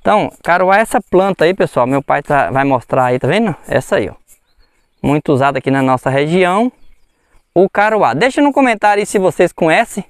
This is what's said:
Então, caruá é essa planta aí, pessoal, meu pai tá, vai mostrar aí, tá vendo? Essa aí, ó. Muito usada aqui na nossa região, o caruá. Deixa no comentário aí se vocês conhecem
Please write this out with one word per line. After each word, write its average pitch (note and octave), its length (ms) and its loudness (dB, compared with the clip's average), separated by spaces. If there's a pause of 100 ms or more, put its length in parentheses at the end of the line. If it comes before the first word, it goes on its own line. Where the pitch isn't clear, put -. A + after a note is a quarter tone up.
Então, G3 320 0 (100)
caruá F#3 360 2
é - 20 2
essa A3+ 220 -2
planta F#3 420 0
aí, F3 80 2
pessoal, D3 340 -2
meu C3 160 -2
pai C#3+ 200 -2
tá, C#3 280 -2
vai C3+ 140 -2
mostrar C3 400 -2
aí, B2 140 0
tá B2 100 -4
vendo? G3 260 -2 (140)
Essa B2+ 280 -2
aí, G#2 120 -4
ó. - 60 -14 (880)
Muito D3 320 0
usada C3+ 240 0
aqui C3+ 120 -4
na C3+ 120 0
nossa C3 260 -2
região, F3+ 640 0 (800)
o F#3 140 4
caruá. G3+ 460 0
Deixa B3 260 0
no C#4+ 100 4
comentário G#3+ 520 0
aí G3 40 -4
se - 120 -4
vocês F#3 340 0
conhecem F3+ 580 -2